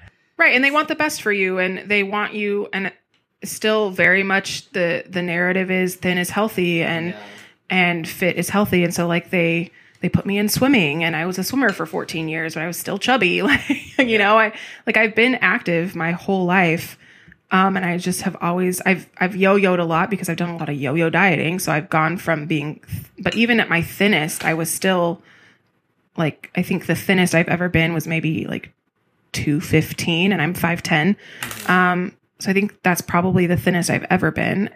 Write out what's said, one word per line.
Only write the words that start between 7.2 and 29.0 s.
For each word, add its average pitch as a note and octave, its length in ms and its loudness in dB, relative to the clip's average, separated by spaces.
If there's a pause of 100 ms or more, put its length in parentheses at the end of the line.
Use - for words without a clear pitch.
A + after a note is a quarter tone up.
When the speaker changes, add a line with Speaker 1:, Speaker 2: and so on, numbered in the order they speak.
Speaker 1:
and F3 380 0
fit - 280 -2
is F3+ 140 -2
healthy. G3+ 320 2
And F3 120 0
so, F3 120 0
like, F3 240 -2
they, E3+ 400 0 (300)
they F3+ 80 -2
put - 180 2
me G3 120 0
in G#3 100 2
swimming F3 560 2
and E3 100 0
I D#3 120 -2
was F#3 120 -4
a F#3 60 -4
swimmer B3+ 280 0
for E3 140 -6
fourteen D#3+ 420 -6
years, D#3+ 260 -6
but D#3+ 80 -6
I D#3+ 40 -4
was F3 100 -6
still - 220 -6
chubby. F#3+ 440 2
<laughs> - 0 -
Like, C4+ 260 0 (300)
you C4+ 80 4
Speaker 2:
Yeah. A3+ 120 2
Speaker 1:
know, G3+ 200 4
I, A3 140 2 (340)
like, A3 100 -2
I've A3 180 4
been A#3+ 220 4
active F3+ 580 0
my E3 180 -2
whole F#3+ 320 -2
life. F3 540 2 (540)
Um, F#3+ 240 4
and F#3 80 -2
I F3 140 -2
just F3+ 240 -4
have F3 180 -4
always, F3+ 400 -2
I've, F#3+ 260 0 (120)
I've F#3+ 180 -2
yo-yoed F#3+ 420 4
a F3 60 0
lot E3 240 0
because F#3+ 220 -4
I've E3 80 -4
done F3 100 -2
a E3+ 80 -8
lot D#3 140 -6
of D3 40 -4
yo-yo D3 360 0
dieting. E3 480 2
So - 120 -2
I've D#3 200 -2
gone D#3+ 260 2
from D#3+ 300 -4
being, D3+ 340 -4 (380)
but F3+ 180 -2
even A#3 240 4
at - 80 0
my E3+ 140 2
thinnest, F3+ 640 0
I D#3+ 100 0
was D#3+ 180 -4
still, F3+ 480 0 (960)
like, - 400 -2
I F3+ 60 2
think F3+ 240 -4
the E3+ 80 0
thinnest F3+ 400 2
I've E3+ 160 2
ever F3 180 -2
been E3 240 2
was D#3 160 -2
maybe, D#3+ 380 -2
like, - 260 -8 (600)